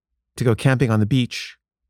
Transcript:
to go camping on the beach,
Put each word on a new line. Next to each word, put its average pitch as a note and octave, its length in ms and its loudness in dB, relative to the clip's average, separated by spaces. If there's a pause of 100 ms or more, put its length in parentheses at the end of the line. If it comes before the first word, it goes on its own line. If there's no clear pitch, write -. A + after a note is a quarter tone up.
(360)
to - 80 -4
go A#2 100 2
camping B2+ 360 0
on A2 100 2
the G#2 60 2
beach, - 500 -4 (340)